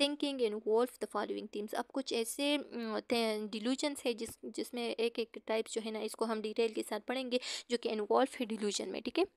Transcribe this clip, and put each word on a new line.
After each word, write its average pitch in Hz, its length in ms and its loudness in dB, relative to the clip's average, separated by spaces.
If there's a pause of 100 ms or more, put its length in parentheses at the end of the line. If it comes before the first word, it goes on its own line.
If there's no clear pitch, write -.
thinking 285 500 2
involve 220 380 2
the - 160 -8
following 208 460 -4
themes। 208 220 -4
अब 240 100 0
कुछ - 280 -4
ऐसे, 285 420 2
अम, 226 460 -2 (120)
थे-, 214 380 2
डिल्यूजन्स 254 540 0
है 247 100 2
जिस-, 226 300 -8
जिसमें 233 500 -4
एक 233 240 0
एक 226 280 -4
टाइप्स 220 260 0
जो 226 80 -2
है 220 100 -4
ना, 214 100 -4
इसको 214 240 -2
हम 220 160 0
डिटेल 220 320 2
के 220 100 -2
साथ 214 180 -4
पढ़ेंगे, 247 400 0 (300)
जो 240 80 4
कि 226 100 -2
इन्वॉल्व 226 520 4
है 247 60 0
डिल्यूजन 208 420 -2
में, 190 140 -4
ठीक 247 160 -2
है। 381 80 6 (100)